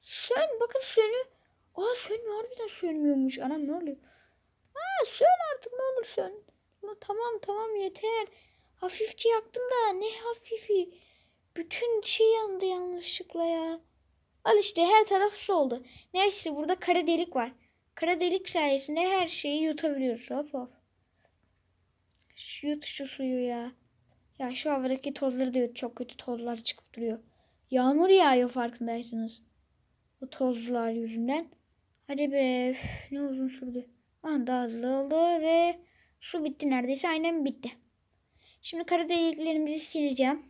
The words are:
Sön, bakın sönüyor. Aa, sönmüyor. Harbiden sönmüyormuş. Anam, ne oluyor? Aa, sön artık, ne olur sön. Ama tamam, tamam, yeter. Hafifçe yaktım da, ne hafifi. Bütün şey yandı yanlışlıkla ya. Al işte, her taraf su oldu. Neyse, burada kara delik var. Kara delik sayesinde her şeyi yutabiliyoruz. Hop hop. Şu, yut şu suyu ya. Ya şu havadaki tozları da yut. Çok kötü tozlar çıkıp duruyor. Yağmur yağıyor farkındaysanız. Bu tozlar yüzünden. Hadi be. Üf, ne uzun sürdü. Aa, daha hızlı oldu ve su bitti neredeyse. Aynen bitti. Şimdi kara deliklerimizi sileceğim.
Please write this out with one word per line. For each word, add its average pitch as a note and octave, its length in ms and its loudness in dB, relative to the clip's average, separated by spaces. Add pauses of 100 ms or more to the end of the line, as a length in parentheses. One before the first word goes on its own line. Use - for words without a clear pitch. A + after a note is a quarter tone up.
Sön, C5+ 580 -2
bakın A#4+ 240 0
sönüyor. A4+ 400 2 (500)
Aa, A4 220 0
sönmüyor. A4+ 380 -6
Harbiden A#4 320 -8
sönmüyormuş. C#4+ 720 0
Anam, C#4+ 280 -4
ne D4 80 -4
oluyor? D#4 220 -6 (760)
Aa, F5 320 -2
sön E5 480 4
artık, B4 180 -12
ne B4+ 100 -4
olur C5 220 -2
sön. G#4 400 -8 (380)
Ama G#4 180 -10
tamam, A4+ 420 -4
tamam, A4 340 -4
yeter. G#4 500 -2 (500)
Hafifçe G#4+ 520 -2
yaktım A4+ 420 0
da, A#4 220 2
ne G4+ 180 -2 (140)
hafifi. G#4+ 680 -2 (680)
Bütün A4 440 -2
şey A4 320 4
yandı G4 340 0
yanlışlıkla F4+ 760 -4
ya. E4 360 -2 (640)
Al A4 160 6
işte, E4+ 260 4
her G#4+ 180 8
taraf G#4 300 2
su - 200 -2
oldu. C4 300 0 (300)
Neyse, F#4 420 0
burada D4+ 180 0
kara F4+ 320 2
delik E4 300 0
var. B3 160 -2 (420)
Kara - 260 0
delik F4+ 280 -2
sayesinde D4 520 0
her F#4 280 2
şeyi D4+ 340 -2
yutabiliyoruz. C#4+ 680 0
Hop C#4+ 240 -6
hop. B3 160 -8 (1700)
Şu, - 300 -10
yut D4 180 -4
şu - 220 -8
suyu B3+ 400 -2
ya. A#3+ 260 -4 (680)
Ya B3+ 120 -4
şu B3+ 200 -4
havadaki C4 440 -2
tozları B3+ 400 -2
da B3+ 40 2
yut. A#3+ 180 0
Çok A#3+ 200 -8
kötü A#3+ 200 -10
tozlar A#3 400 -8
çıkıp - 380 -10
duruyor. A3+ 240 -4 (520)
Yağmur C4 380 4
yağıyor C#4+ 400 8
farkındaysanız. A#3 960 -6 (800)
Bu C4 100 -14
tozlar A#3 600 -2
yüzünden. A#3 580 -2 (580)
Hadi C#4+ 260 0
be. B3+ 380 2
Üf, C4 80 -4 (320)
ne C#4 120 -4
uzun C4 260 -2
sürdü. B3 380 -8 (360)
Aa, D4 240 -2
daha B3 180 0
hızlı A#3 240 -4
oldu C#4 280 0
ve E4+ 600 4 (420)
su D#4+ 240 -6
bitti D4+ 260 -2
neredeyse. C4 380 0
Aynen D#4+ 360 0
bitti. C4 260 -6 (920)
Şimdi E4+ 220 -6
kara E4+ 240 2
deliklerimizi D#4+ 680 0
sileceğim. C#4+ 720 0